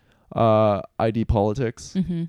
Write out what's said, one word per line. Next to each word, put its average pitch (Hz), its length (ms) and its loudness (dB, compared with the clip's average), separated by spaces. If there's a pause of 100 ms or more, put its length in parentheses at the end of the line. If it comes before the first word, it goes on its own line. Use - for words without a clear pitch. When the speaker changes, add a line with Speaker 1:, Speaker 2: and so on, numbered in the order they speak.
(340)
Speaker 1:
uh, 110 460 4 (180)
I 113 120 0
D 110 140 -2
politics, 110 720 -2
Speaker 2:
Mm-hmm. 170 320 -2